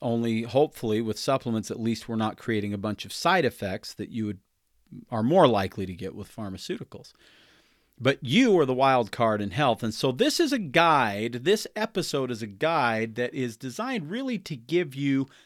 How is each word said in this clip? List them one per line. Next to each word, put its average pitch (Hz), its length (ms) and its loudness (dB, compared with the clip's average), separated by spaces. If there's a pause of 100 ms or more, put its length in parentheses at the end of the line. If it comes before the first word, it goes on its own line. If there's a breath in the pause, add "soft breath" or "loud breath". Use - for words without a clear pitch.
only 117 440 0
hopefully 117 580 2
with 110 160 -2
supplements, 120 520 -2
at 107 80 -6
least 113 300 -2
we're 113 80 -4
not 110 220 -2
creating 104 340 -2
a 101 60 -6
bunch 101 260 -6
of - 80 -14
side 170 320 2
effects 107 480 -4
that 101 160 -10
you 110 160 -4
would, 104 140 -6 (720)
are 113 120 -2
more 156 240 6
likely 98 380 2
to 92 80 -8
get 90 220 -10
with 101 200 -16
pharmaceuticals. - 760 -12 (880 soft breath)
But 131 220 2
you 190 360 4
are 156 60 6
the 131 80 0
wild 127 400 4
card 110 300 2
in 98 80 -4
health. 117 320 2
And 110 100 -2
so 135 200 0
this 247 280 2
is 311 140 2
a 262 40 0
guide, 123 840 2
this 196 240 0 (100)
episode 160 540 -4
is 110 100 -6
a 113 60 -6
guide 113 680 0
that 123 180 -4
is 123 240 -4
designed 175 520 -6
really 247 280 -4
to - 180 -10
give 139 380 -2
you 139 340 2 (160 soft breath)